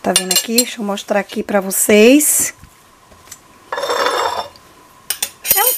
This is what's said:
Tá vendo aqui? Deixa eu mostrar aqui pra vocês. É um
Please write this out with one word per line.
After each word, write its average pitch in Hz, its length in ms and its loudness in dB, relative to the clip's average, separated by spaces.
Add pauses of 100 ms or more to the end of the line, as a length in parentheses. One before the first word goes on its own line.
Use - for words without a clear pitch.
Tá 202 80 -2
vendo 185 220 -2
aqui? 226 240 -2
Deixa 247 240 -4
eu 208 40 -4
mostrar 202 360 -2
aqui 214 200 -8
pra 202 200 2
vocês. 220 920 4 (3000)
É 381 80 0
um 508 140 -2